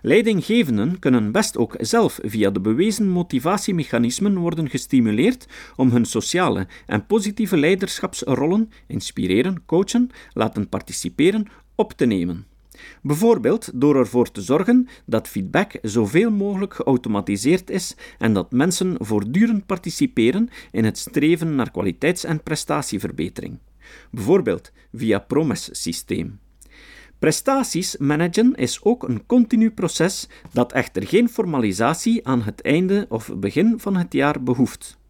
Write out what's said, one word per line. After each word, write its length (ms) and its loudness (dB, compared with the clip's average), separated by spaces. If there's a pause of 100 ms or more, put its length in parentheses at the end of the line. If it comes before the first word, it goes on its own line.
Leidinggevenden 960 2
kunnen 320 2
best 260 -2
ook 220 -2
zelf 440 0
via 260 0
de 100 -2
bewezen 500 0
motivatiemechanismen 1300 0
worden 320 -2
gestimuleerd 760 2 (280)
om 140 4
hun 160 4
sociale 640 -2 (180)
en 200 -2
positieve 520 0
leiderschapsrollen, 1120 0 (160)
inspireren, 800 -2
coachen, 440 2 (240)
laten 360 -2
participeren, 800 -2 (280)
op 180 -2
te 120 0
nemen. 400 -2 (560)
Bijvoorbeeld 720 2
door 220 4
ervoor 360 2
te 100 -10
zorgen 460 2 (180)
dat 220 -2
feedback 540 -4
zoveel 500 2
mogelijk 420 -4
geautomatiseerd 960 0
is 260 -6 (220)
en 160 2
dat 180 0
mensen 480 0
voortdurend 680 0
participeren 840 0 (220)
in 140 0
het 120 -2
streven 580 0
naar 160 -2
kwaliteits- 520 -2
en 200 -4
prestatieverbetering. 1120 -6 (540)
Bijvoorbeeld 600 0 (220)
via 260 0
Promes-systeem. 1200 -4 (800)
Prestaties 760 -2
managen 580 2
is 280 -4
ook 200 0
een 220 -4
continu 460 4
proces 560 -2 (240)
dat 200 0
echter 360 -2
geen 220 4
formalisatie 1000 0
aan 140 0
het 200 -8
einde 480 0
of 260 -6
begin 440 0
van 160 -2
het 180 -2
jaar 300 0
behoeft. 540 -2 (120)